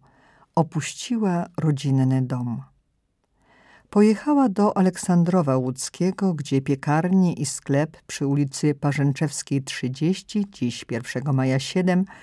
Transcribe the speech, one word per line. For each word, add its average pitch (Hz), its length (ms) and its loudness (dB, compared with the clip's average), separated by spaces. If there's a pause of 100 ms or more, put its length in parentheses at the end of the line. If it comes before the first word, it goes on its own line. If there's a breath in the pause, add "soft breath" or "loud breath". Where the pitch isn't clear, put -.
(540 soft breath)
Opuściła 175 920 -2 (100)
rodzinny 135 680 2
dom. 123 400 -4 (1300 soft breath)
Pojechała 220 580 4
do 202 280 2
Aleksandrowa 175 800 2
Łódzkiego, 175 800 -2
gdzie 139 260 -2
piekarnię 160 720 2
i 143 140 -4
sklep 143 560 -2
przy - 240 -6
ulicy 143 480 0
Parzęczewskiej 139 880 -2
trzydzieści, 170 880 -4
dziś - 340 -6
pierwszego 139 480 -4
Maja 131 260 2
siedem, 180 460 0 (180 loud breath)